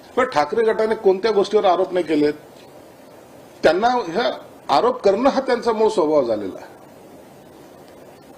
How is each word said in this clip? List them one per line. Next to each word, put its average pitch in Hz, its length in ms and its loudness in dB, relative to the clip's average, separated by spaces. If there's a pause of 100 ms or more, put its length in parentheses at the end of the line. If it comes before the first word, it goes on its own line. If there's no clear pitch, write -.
(160)
पण 254 80 0
ठाकरे 226 400 0
गटाने 220 300 0
कोणत्या 196 360 0
गोष्टीवर 202 340 0
आरोप 180 280 2
नाही 180 140 -2
केलेत, 147 280 0 (1300)
त्यांना 202 260 2
हे 220 320 -2 (480)
आरोप 240 340 0
करणं 220 280 2
हा 269 100 0
त्यांचा 240 320 -2
मूळ 220 160 0
स्वभाव 151 360 2
झालेला 104 320 -6
आहे. - 240 -20 (1600)